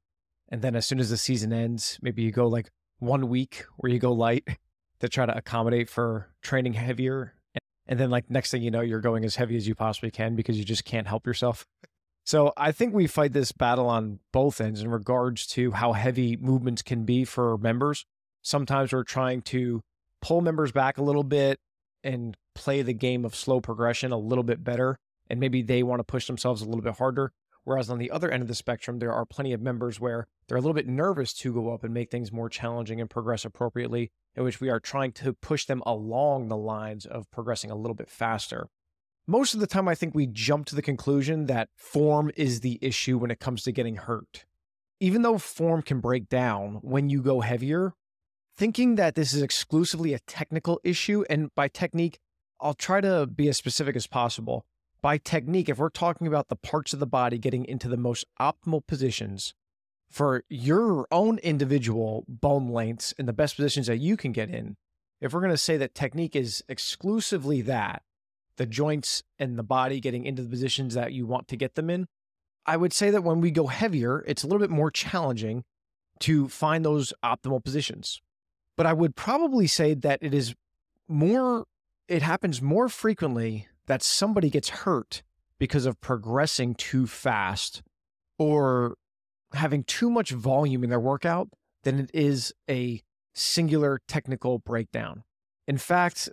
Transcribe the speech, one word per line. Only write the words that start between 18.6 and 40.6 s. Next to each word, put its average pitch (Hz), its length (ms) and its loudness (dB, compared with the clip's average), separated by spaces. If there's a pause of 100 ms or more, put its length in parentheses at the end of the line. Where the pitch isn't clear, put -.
we're 127 140 0
trying 127 380 -2
to 123 360 -2 (420)
pull 170 200 2
members 156 320 2
back 135 240 2
a 135 40 -2
little 143 220 2
bit 139 380 2 (420)
and 120 320 -6 (200)
play 139 260 0
the 123 100 0
game 123 320 0
of 113 120 -6
slow 131 260 0
progression 117 500 -2
a 120 60 -2
little 120 260 0
bit 117 220 -2
better. 127 320 0 (320)
And 120 100 -4
maybe 127 220 0
they 123 200 2
want 123 200 0
to - 20 -6
push - 240 -4
themselves 123 340 -2
a 110 40 -6
little 113 160 -4
bit 110 160 -4
harder. 131 340 0 (320)
Whereas 127 280 -2
on 120 80 -4
the 120 100 -4
other 160 220 -2
end 127 100 -2
of 120 60 -4
the 113 80 -4
spectrum, 120 420 -6
there 117 160 -2
are 117 100 0
plenty 135 300 -4
of 110 80 -4
members 120 380 -4
where 117 260 -4 (220)
they're 127 100 0
a 127 40 2
little 151 120 2
bit 139 140 0
nervous 143 460 0
to 127 200 -6
go 117 180 -2
up 117 120 -8
and 113 100 -6
make 120 160 -4
things 120 220 -6
more 113 180 -6
challenging 117 500 -6
and 117 80 -4
progress 117 380 -4
appropriately, 120 640 -4 (260)
in 127 80 -2
which 123 160 -2
we 131 120 0
are 113 80 2
trying 135 320 -4
to 127 220 -4
push - 320 -4
them 127 200 -4
along 120 640 0
the 110 100 -2
lines 107 480 -6
of 110 240 -10
progressing 113 400 -6
a 107 60 -6
little 113 180 -4
bit - 160 -10
faster. - 580 -4 (600)
Most 240 260 2
of 220 60 -4
the 208 80 2
time, 190 200 0
I 170 60 2
think 160 220 -4
we 147 100 4
jump 123 400 0